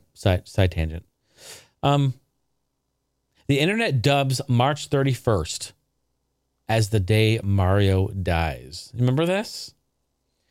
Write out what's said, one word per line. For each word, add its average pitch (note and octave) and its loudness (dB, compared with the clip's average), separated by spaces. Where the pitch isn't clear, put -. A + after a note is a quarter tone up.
side, F2+ 0
side F#2 0
tangent. D#2+ -6
Um, C#3 2
the C#3 2
internet F#3 0
dubs C#3 0
March B2+ 2
thirty-first B2 -2
as A2 2
the G#2+ 2
day A2 2
Mario F#2+ 2
dies. E2 -4
Remember B2+ 0
this? - -6